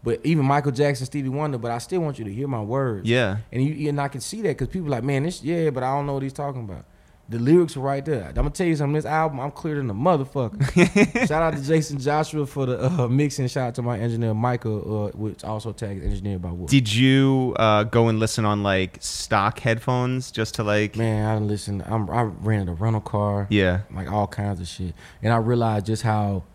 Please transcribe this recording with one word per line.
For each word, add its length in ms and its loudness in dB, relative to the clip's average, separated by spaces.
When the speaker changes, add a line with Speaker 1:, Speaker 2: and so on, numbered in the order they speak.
Speaker 1:
But 220 -2
even 200 4
Michael 280 2
Jackson, 320 0
Stevie 240 -4
Wonder, 280 -2
"But 140 -4
I 60 -2
still 240 -4
want 180 -4
you 60 -6
to 80 -8
hear 140 -4
my 140 -2
words." 460 -2
Speaker 2:
Yeah. 300 2
Speaker 1:
And 100 2
you, 260 -2
and 120 -2
I 80 -2
can 120 -10
see 200 -8
that 160 -2
'cause 100 -2
people 220 -6
like, 140 -2
"Man, 200 0
this, 200 -6
yeah, 260 0
but 140 -2
I 120 0
don't 100 -2
know 100 -4
what 80 -4
he's 100 -6
talking 300 -6
about." 200 -10
The 100 -4
lyrics 380 6
are 20 -6
right 240 -4
there. 320 -4
I'ma 140 2
tell 180 -2
you 80 2
something, 200 0
this 100 -2
album, 340 0
I'm 120 -4
clearer 260 -6
than 120 -2
a 40 -4
motherfucker. 680 0
Speaker 2:
<laughs> 80 2
Speaker 1:
Shout 140 2
out 140 0
to 80 -6
Jason 340 2
Joshua 480 0
for 200 -4
the, 180 -2
uh, 240 2
mixing. 400 2
Shout 220 -2
out 60 -8
to 60 -4
my 160 -2
engineer, 360 0
Michael, 760 -2
uh, 100 -8
which 280 -6
also 260 -6
tags 320 -8
engineered 380 -2
by 100 -6
Wolf. 180 -6
Speaker 2:
Did 240 4
you, 640 4
uh, 280 4
go 240 4
and 100 2
listen 240 0
on, 180 2
like, 380 0
stock 640 -2
headphones 680 0
just 240 -4
to, 100 -2
like 320 2
Speaker 1:
Man, 280 0
I 100 0
done 120 0
listened, 400 -4
I'm, 220 -2
I 140 0
rented 440 -2
a 60 -4
rental 280 0
car. 480 -2
Speaker 2:
Yeah. 300 4
Speaker 1:
Like, 160 -8
all 160 0
kinds 320 -4
of 80 -8
shit. 260 -8
And 80 2
I 60 4
realized 480 0
just 180 -2
how 400 0